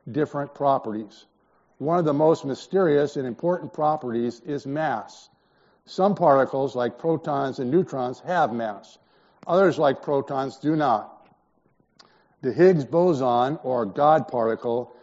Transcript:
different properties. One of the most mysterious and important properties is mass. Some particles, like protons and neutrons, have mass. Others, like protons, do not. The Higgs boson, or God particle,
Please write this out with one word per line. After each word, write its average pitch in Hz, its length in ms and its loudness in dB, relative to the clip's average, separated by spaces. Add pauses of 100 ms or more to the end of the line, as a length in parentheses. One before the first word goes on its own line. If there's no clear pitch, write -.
different 143 440 -4
properties. 120 720 -4 (520)
One 156 200 -2
of 175 80 2
the 151 80 2
most 156 320 2
mysterious 147 720 0
and 139 100 -4
important 156 480 -4
properties 123 680 -4
is 143 240 -8
mass. 139 640 -8 (560)
Some 190 300 0
particles, 135 600 2
like 120 240 -4
protons 147 600 -4
and 127 120 -6
neutrons, 131 500 -2
have 156 320 0
mass. 107 440 -8 (500)
Others, 175 320 2
like 143 220 2
protons, 139 560 -4
do 151 180 -2
not. 131 400 0 (1300)
The 127 120 -2
Higgs 165 320 6
boson, 135 800 0
or 127 220 -2
God 143 440 2
particle, 117 720 -2